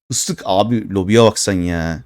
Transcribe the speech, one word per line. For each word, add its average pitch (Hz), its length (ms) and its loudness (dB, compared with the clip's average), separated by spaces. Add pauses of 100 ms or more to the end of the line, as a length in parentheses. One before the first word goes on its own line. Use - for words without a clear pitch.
Fıstık - 360 -6
abi 104 500 0
lobiye 98 280 4
bak 110 160 4
sen - 140 -2
ya. 85 540 -2